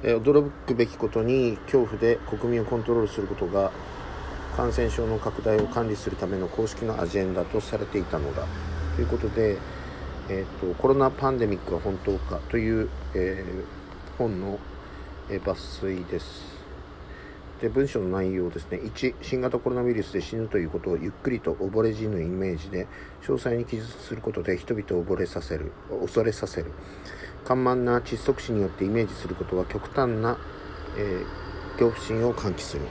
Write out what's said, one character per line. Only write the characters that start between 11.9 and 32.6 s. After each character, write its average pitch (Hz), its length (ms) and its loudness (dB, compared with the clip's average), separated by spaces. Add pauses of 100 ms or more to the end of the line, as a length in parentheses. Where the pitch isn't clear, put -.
当 98 140 2
か - 200 -2 (100)
と 117 80 2
い 110 260 2
う、 - 60 -2 (240)
え 95 320 0
ー、 92 360 -8 (360)
本 110 220 0
の、 98 200 -4 (720)
え 98 60 -2
ー、 92 40 -4
抜 95 140 2
粋 95 480 -4
で 87 160 -2
す。 - 240 -10 (1160)
で、 117 100 2
文 135 180 4
章 117 140 0
の 92 80 0
内 95 260 2
容 90 160 0
で 82 80 -6
す - 100 -12
ね。 90 160 -4
一、 127 360 -2
新 127 200 -2
型 127 160 0
コ 123 140 0
ロ 123 60 0
ナ 123 40 0
ウ 123 80 4
イ 120 60 4
ル 107 80 0
ス - 80 -6
で 95 100 0
死 95 140 -6
ぬ 113 120 -2
と 107 120 2
い 85 60 0
う 80 40 -4
こ 85 100 -2
と 92 120 -2
を 82 60 2
ゆ - 120 -2
っ - 20 -8
く - 200 -2
り 117 80 0
と - 140 0
溺 110 280 0
れ 110 120 4
死 107 100 -4
ぬ 104 180 0
イ 80 40 0
メ 92 260 0
ー 85 60 -2
ジ 82 120 -8
で、 92 180 -4 (360)
詳 135 140 2
細 120 180 0
に 117 100 0
記 117 120 -4
述 110 100 -6
す - 280 -8
る 110 60 -8
こ 110 100 -2
と 92 120 -4
で 92 140 2
人 - 180 -2
々 101 220 0
を 85 80 0
溺 92 100 2
れ 90 100 0
さ - 160 -6
せ 82 160 -4
る、 76 140 -4 (300)
恐 - 220 2
れ 113 100 4
さ - 120 -4
せ 92 160 -4
る。 78 100 -6 (760)
緩 127 180 4
慢 127 120 6
な 120 260 4
窒 117 160 -4
息 - 240 2
死 - 100 -4
に 107 100 2
よ 95 60 4
っ - 20 0
て 95 160 -2
イ 98 40 2
メ 113 140 4
ー 104 40 0
ジ - 80 -8
す - 120 -8
る 90 60 -4
こ 87 120 -4
と 90 120 0
は 90 80 2
極 - 220 -6
端 131 240 2 (100)
な、 120 160 2 (600)
え - 40 -2
ー、 - 800 -4
恐 120 100 8
怖 113 80 -4
心 113 300 2
を 120 80 4
喚 98 180 0
起 - 100 -6